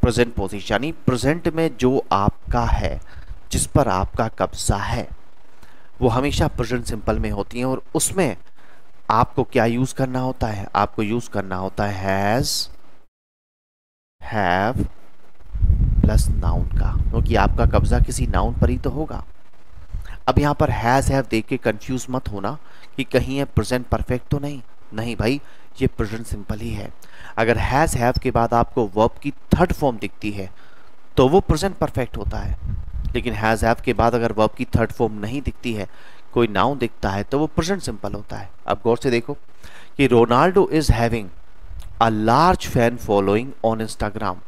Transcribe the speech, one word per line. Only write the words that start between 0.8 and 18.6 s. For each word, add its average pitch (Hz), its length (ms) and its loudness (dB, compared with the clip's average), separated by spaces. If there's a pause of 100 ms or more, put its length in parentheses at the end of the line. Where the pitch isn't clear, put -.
present 131 420 0
में 160 280 0
जो 123 360 2
आपका 104 520 2
है, 92 360 0 (520)
जिस - 140 -2
पर 139 220 2
आपका 101 400 0
कब्जा - 480 -2
है, 117 320 -4 (920)
वो 123 80 4
हमेशा 139 400 2
present 120 360 -2
simple 110 340 -2
में 110 120 -2
होती 104 280 -4
हैं। 123 80 -2
और 262 160 -2 (120)
उसमें 160 420 0 (760)
आपको 120 340 4
क्या 117 220 2
यूज़ 120 280 0
करना 127 260 -2
होता 127 260 -2
है? 101 280 -4
आपको 104 280 2
यूज़ 113 280 -2
करना 98 260 -4
होता 95 300 -2
है 98 520 0
has, 147 100 0 (1700)
have 101 640 0 (1160)
plus - 300 4
noun 85 380 2
का, - 240 2 (180)
क्योंकि 113 260 2
आपका 104 300 4
कब्जा 120 340 4
किसी 127 260 2
noun 110 340 0